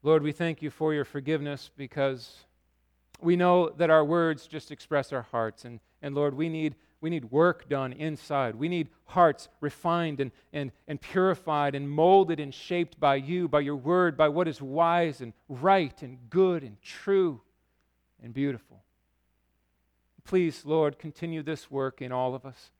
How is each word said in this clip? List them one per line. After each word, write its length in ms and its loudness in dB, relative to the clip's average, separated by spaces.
Lord, 180 4
we 100 -2
thank 300 -4
you 80 -6
for 240 -2
your 100 -2
forgiveness 720 -6
because 680 -6
we 160 2
know 340 4
that 200 -2
our 160 6
words 420 0
just 240 -14
express 400 -4
our 120 -6
hearts. 420 -6
And, 140 -16
and 100 -8
Lord, 220 0
we 140 -2
need, 260 -4
we 80 -6
need 160 -6
work 420 2
done 240 -4
inside. 640 -4
We 140 -4
need 200 -2
hearts 440 4
refined 600 -2
and, 120 -2
and, 180 -6
and 140 -10
purified 720 0
and 160 -6
molded 500 4
and 140 -10
shaped 460 -6
by 160 4
you, 340 -4
by 120 2
your 140 -4
word, 400 2
by 140 6
what 180 0
is 140 -8
wise 580 0
and 140 -14
right 540 0
and 260 -18
good 340 2
and 160 -18
true 640 -2
and 140 -16
beautiful. 480 -6
Please, 400 0
Lord, 360 0
continue 420 -10
this 300 -10
work 320 -6
in 80 -10
all 240 -2
of 100 -14
us. 340 -20